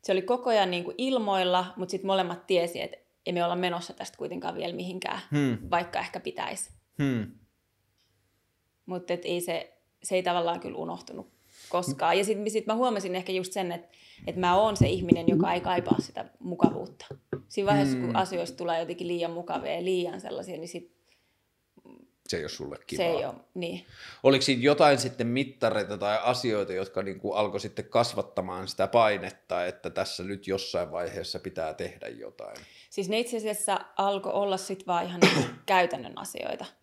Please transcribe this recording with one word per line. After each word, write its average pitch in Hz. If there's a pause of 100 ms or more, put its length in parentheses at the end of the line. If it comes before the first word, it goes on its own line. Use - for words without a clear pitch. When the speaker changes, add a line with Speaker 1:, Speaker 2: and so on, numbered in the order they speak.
Speaker 1:
se 202
oli 185
koko 240
ajan 196
niinku 175
ilmoilla, 190
mut 185
sit 190
molemmat 185
tiesi, 170
että - (300)
ei 185
me 175
olla 175
menossa 175
tästä -
kuitenkaan 170
vielä 175
mihinkään, 185 (100)
Speaker 2:
Hmm. 139 (120)
Speaker 1:
vaikka 175
ehkä -
pitäisi. - (320)
Speaker 2:
Hmm. 120 (1600)
Speaker 1:
Mut 180
et 175
ei 175
se, 170 (260)
se -
ei 185
tavallaan 175
kyllä -
unohtunut 165 (400)
koskaan. 175
Ja 202
sit, 202 (100)
sit 214
mä 220
huomasin 214
ehkä 185
just 185
sen, 185
että, 175 (380)
että 175
mä 175
oon 214
se -
ihminen, 175
joka 180
ei 180
kaipaa 180
sitä - (140)
mukavuutta. - (420)
Siinä 196
vaiheessa, 139
Speaker 2:
Hmm. 123
Speaker 1:
kun 117
asioista 185
tulee 170
jotenkin 175
liian 170
mukavia 165
ja 175
liian 185
sellaisia, -
niin 160
sit - (1400)
Speaker 2:
Se -
ei 80
oo 73
sulle 71 (200)
Speaker 1:
se 185
ei 165
Speaker 2:
kivaa. 135
Speaker 1:
oo, 117 (200)
niin. 180 (360)
Speaker 2:
Oliko 135
siinä 127
jotain 147
sitten 120
mittareita 110
tai 104
asioita, 117
jotka 95
niinku 98
alkoi 101
sitten -
kasvattamaan 95
sitä -
painetta, 95
että 90
tässä 92
nyt 98
jossain 92
vaiheessa 87
pitää 82
tehdä -
jotain? 55 (340)
Speaker 1:
Siis 190
ne 214
itse 233
asiassa 208 (160)
alkoi 196
olla 196
sit 185
vaan 175
ihan 180
niinku 165 (180)
<coughs> -
käytännön 175
asioita - (180)